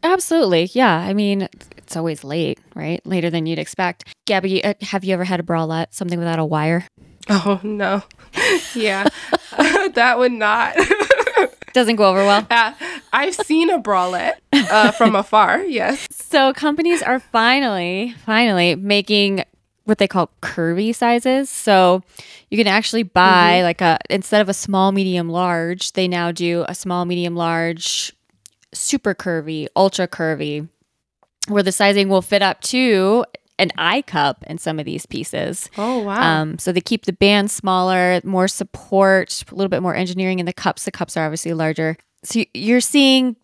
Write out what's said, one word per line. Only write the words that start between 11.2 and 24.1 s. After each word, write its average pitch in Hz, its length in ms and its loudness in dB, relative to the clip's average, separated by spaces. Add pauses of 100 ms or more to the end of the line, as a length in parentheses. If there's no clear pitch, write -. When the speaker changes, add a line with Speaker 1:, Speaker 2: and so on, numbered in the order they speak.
Speaker 2:
<laughs> - 480 -2
Speaker 1:
Doesn't 233 220 2
go 202 140 4
over 190 140 2
well. 202 280 4
Speaker 2:
Uh, 226 220 2 (380)
I've 285 220 -2
seen 330 380 0
a 349 100 0
bralette, 185 540 -2 (180)
uh, 214 380 4
from 220 240 2
Speaker 1:
<laughs> - 0 -
Speaker 2:
afar, 208 480 2
yes. 269 480 -4
Speaker 1:
So 269 420 2
companies 320 480 0
are 254 180 -2
finally, 226 920 0 (120)
finally 202 500 2
making 202 680 0 (420)
what 214 120 2
they - 100 2
call 180 220 0 (120)
curvy 180 520 -2
sizes. 254 560 0
So 185 540 4 (480)
you 208 60 -2
can 214 100 2
actually 220 360 0
buy, 180 520 6
Speaker 2:
Mm-hmm. 180 80 4
Speaker 1:
like, 170 180 0
a, 170 160 4 (120)
instead 208 320 2